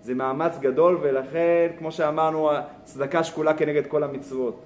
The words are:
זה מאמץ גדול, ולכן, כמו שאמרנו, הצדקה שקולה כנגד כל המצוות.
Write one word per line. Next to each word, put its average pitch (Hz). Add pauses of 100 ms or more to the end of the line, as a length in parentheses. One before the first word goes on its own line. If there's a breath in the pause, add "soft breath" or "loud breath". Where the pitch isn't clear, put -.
זה 123
מאמץ 139
גדול, 151
ולכן, 160 (100)
כמו 160
שאמרנו, 156
הצדקה 147
שקולה 156
כנגד 147
כל 147
המצוות. 131